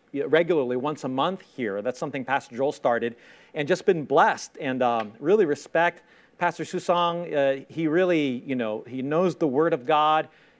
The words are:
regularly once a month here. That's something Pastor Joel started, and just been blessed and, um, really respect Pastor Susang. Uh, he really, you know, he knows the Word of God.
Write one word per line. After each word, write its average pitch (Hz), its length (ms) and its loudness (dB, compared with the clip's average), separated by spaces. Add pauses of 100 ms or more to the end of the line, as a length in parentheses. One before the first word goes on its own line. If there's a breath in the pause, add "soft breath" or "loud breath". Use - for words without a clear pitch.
(140)
regularly 143 600 2
once 143 280 -4
a 135 40 -4
month 151 340 -2
here. 104 400 -6
That's - 160 -4
something 139 260 -6
Pastor 127 320 -4
Joel 135 160 0
started, 117 420 0 (380 soft breath)
and 143 160 -4
just 180 160 0
been 160 220 2
blessed 156 520 2
and, 131 240 -4
um, 113 380 0
really 190 240 4
respect 165 580 -2 (340 soft breath)
Pastor 170 280 -2
Susang. 175 680 -2
Uh, 139 360 0
he 165 180 -4
really, 156 580 2
you 135 120 -4
know, 110 320 -4
he 127 140 -8
knows 160 340 0
the 165 100 0
Word 151 260 2
of 127 140 -4
God. 156 420 2 (320 soft breath)